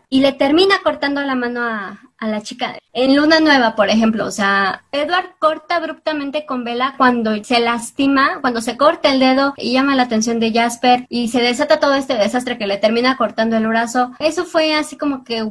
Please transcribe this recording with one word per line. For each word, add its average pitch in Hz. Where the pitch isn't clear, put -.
y 262
le 277
termina 320
cortando 285
la 269
mano 240
a, 208
a 226
la 214
chica. 220
En 262
Luna 311
Nueva, 269
por 202
ejemplo, 220
o 190
sea, 196
Edward 349
corta 311
abruptamente 302
con 254
Bella 240
cuando 233
se 240
lastima, 277
cuando 240
se 226
corta 302
el 269
dedo 269
y 233
llama 269
la 254
atención 233
de 226
Jasper 240
y 240
se 240
desata 285
todo 285
este 269
desastre 233
que 208
le 196
termina 240
cortando 226
el 220
brazo. 233
Eso 320
fue 311
así 302
como 277
que, 226